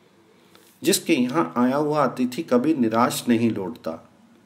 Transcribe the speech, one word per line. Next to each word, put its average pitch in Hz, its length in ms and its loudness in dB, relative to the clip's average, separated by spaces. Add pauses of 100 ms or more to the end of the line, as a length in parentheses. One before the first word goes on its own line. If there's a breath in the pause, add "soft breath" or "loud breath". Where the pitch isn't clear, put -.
(800 soft breath)
जिसके - 320 0
यहाँ 123 440 0
आया 127 180 2
हुआ 147 280 2
अतिथि 123 400 -2
कभी 135 320 2
निराश 117 520 0
नहीं 117 240 2
लौटता, 92 400 -8 (540)